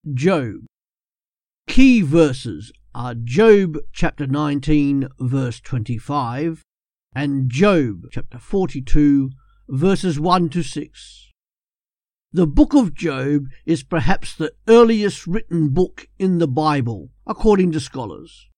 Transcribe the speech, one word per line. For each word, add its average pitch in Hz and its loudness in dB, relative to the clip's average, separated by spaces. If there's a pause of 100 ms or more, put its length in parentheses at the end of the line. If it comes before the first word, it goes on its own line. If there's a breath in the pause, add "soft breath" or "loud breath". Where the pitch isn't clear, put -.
(120)
Job. 135 -2 (1000)
Key 254 6
verses 131 0 (220)
are 123 -10
Job 160 2 (120)
chapter 156 -4
nineteen, 143 -2 (100)
verse 127 -4
twenty-five, 131 -6 (540)
and 139 -4
Job 131 0
chapter - -8
forty-two, 143 2 (360)
verses 170 -2
one 175 0
to 170 -4
six. - -14 (1000)
The 175 2
book 285 2
of 226 2
Job 143 -4 (200 soft breath)
is 160 -2
perhaps - -2
the 156 -6 (140)
earliest 226 4
written 170 -2
book 175 -2 (120)
in 190 0
the 165 0
Bible, 127 -4 (160)
according 196 2
to 151 -4
scholars. - -14 (100)